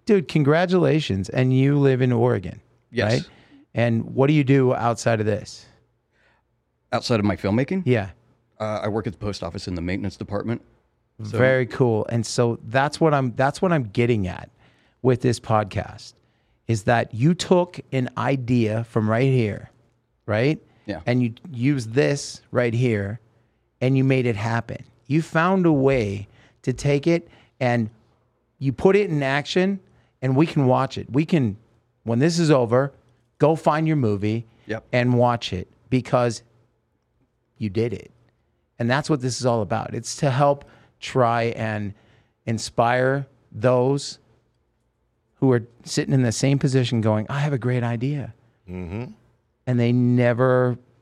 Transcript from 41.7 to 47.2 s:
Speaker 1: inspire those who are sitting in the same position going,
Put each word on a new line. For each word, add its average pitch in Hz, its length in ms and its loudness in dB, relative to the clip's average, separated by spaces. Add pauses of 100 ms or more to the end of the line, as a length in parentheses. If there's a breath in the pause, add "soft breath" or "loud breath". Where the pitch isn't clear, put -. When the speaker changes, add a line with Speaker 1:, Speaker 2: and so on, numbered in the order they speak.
Speaker 1:
inspire 127 800 0 (240)
those 127 680 0 (1200)
who 135 120 4
are 117 120 2 (200)
sitting 147 300 -4
in 131 80 4
the 120 100 0
same 139 260 2
position 123 420 0
going, 107 280 0